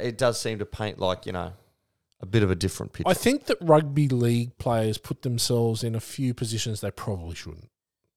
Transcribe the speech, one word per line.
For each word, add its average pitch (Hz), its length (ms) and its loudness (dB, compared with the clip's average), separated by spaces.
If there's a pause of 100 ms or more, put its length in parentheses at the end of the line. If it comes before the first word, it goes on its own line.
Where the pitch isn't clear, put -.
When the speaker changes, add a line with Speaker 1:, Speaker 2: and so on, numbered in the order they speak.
Speaker 1:
it 110 100 -6
does 120 220 2
seem 110 180 -4
to 104 80 -6
paint, 104 320 -6
like, 92 280 -2
you 95 60 -6
know, 90 200 -6 (680)
a 90 60 -12
bit 107 160 4
of 92 80 6
a 92 40 2
different 95 380 -4
picture. - 180 0
Speaker 2:
I 185 40 4
think 269 320 0
that - 140 0
rugby 151 480 6
league 120 500 2
players 113 400 0
put - 240 -10
themselves 117 640 0
in 113 100 -2
a 110 60 -4
few 127 340 -2
positions 110 460 -4
they 101 100 -4
probably 85 440 -6
shouldn't. - 360 -14 (460)